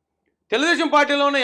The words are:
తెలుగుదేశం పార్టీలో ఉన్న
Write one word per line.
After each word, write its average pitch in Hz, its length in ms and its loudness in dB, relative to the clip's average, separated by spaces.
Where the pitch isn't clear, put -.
తెలుగుదేశం 294 420 0
పార్టీలో 285 340 2
ఉన్న 277 160 -2